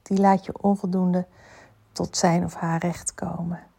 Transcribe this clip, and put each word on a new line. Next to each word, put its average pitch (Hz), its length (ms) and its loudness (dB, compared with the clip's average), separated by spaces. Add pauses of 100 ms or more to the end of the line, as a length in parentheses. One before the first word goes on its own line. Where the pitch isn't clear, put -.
die 196 180 -2
laat 196 260 4
je - 160 -12
onvoldoende 185 640 2 (640)
tot - 260 -6
zijn 175 260 4
of 170 100 -6
haar 165 260 -2
recht - 340 -4
komen. 175 460 -6 (180)